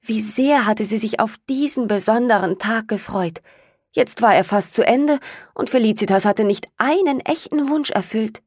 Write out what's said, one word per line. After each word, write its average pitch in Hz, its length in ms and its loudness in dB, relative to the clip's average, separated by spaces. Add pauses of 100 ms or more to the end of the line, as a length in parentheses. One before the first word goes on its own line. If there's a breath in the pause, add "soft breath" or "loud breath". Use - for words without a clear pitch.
Wie 220 220 -4
sehr 262 420 2
hatte 214 220 0
sie 214 100 -2
sich 220 240 -2
auf 220 160 -2 (120)
diesen 269 380 -2
besonderen 208 720 0
Tag 220 300 -4
gefreut. 185 540 -4 (500 soft breath)
Jetzt - 300 -2
war 214 120 6
er 185 100 4
fast - 280 0
zu - 140 2
Ende 285 320 2 (360 loud breath)
und - 140 -6
Felicitas 214 560 2
hatte 208 200 2
nicht 202 240 -2 (100)
einen 285 420 0
echten 294 480 -4
Wunsch 294 220 -2
erfüllt. 220 560 -4